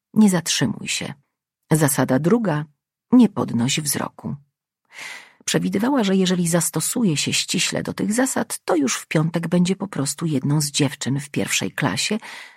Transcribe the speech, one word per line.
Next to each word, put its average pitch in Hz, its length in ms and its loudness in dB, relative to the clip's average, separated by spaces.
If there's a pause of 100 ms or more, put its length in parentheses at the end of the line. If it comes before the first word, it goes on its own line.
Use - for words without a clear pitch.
(140)
nie 214 160 8
zatrzymuj - 580 -2
się. - 260 -6 (560)
Zasada 135 480 2
druga: 170 460 0 (480)
nie 247 160 8
podnoś 120 520 -2
wzroku. - 560 -6 (1080)
Przewidywała, 202 600 0
że 190 120 2
jeżeli 180 320 2
zastosuje 170 680 0
się 135 160 -2
ściśle - 500 -2
do - 120 -6
tych 196 180 -2
zasad, - 520 -2
to - 120 0
już 269 200 0
w - 100 -12
piątek 165 420 0
będzie 180 280 2
po 196 120 -8
prostu - 380 -4
jedną 147 340 0
z 143 100 -2
dziewczyn 139 500 -2
w - 80 -10
pierwszej - 440 -4
klasie, 147 460 -2 (380)